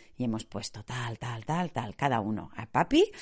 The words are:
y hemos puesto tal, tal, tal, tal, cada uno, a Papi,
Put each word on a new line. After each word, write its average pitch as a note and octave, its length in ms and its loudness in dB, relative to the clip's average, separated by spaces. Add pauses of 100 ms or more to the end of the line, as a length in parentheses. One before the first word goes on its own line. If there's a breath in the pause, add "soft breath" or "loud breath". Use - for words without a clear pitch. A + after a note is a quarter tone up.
(160 soft breath)
y B2 80 -2
hemos A2+ 200 0
puesto - 380 -6
tal, A#2+ 360 -4
tal, A#2 260 -6
tal, F3 260 0
tal, G#2+ 240 -4
cada B2+ 260 4
uno, G#2 360 -2
a - 100 -8
Papi, C4+ 380 4 (180 loud breath)